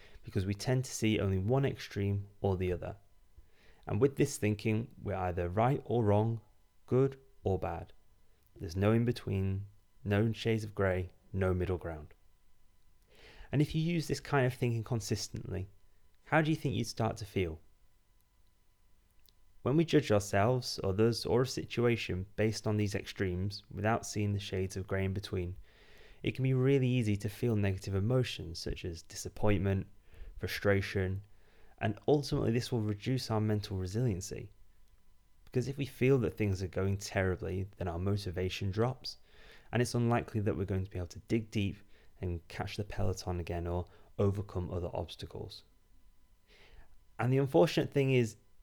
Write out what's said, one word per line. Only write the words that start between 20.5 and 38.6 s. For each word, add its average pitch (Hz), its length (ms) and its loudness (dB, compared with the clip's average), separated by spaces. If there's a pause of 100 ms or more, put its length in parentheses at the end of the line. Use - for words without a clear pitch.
others, 101 400 2
or 120 200 4
a 127 40 0
situation 110 800 -2 (100)
based 110 300 0
on 107 120 2
these 104 180 0
extremes 95 760 -4
without - 380 0
seeing 104 260 -2
the 98 60 0
shades 95 360 -4
of 95 120 -6
grey 95 180 0
in 95 80 0
between, 92 420 -4 (680)
it - 100 0
can - 80 -4
be 131 140 2
really 131 320 4
easy 120 300 2
to 104 120 -4
feel 117 260 0
negative 98 380 0
emotions 101 640 0
such - 260 -8
as 82 200 -8
disappointment, 98 840 2 (540)
frustration, 98 840 0 (560)
and 107 180 0 (120)
ultimately 135 440 4
this 120 200 0
will 120 100 0
reduce 107 480 -2
our 110 120 2
mental 104 360 0
resiliency. 98 720 -2 (920)
Because 127 240 -2
if 139 100 -8
we 139 80 -2
feel 131 320 4
that 107 180 0
things 98 280 0
are 92 40 -4
going 98 300 0
terribly, 95 720 -2 (100)
then 92 100 -4
our 85 120 -4
motivation 95 720 -2